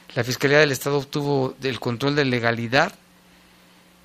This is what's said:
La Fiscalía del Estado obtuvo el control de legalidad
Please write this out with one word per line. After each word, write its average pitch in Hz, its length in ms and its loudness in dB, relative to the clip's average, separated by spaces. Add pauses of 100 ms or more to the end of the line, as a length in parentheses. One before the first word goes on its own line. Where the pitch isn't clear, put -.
(160)
La 123 80 0
Fiscalía 135 360 2
del 151 120 4
Estado 143 260 -2
obtuvo 139 640 -2
el 131 180 -4
control 127 360 -2
de 147 100 2
legalidad 120 680 0 (1120)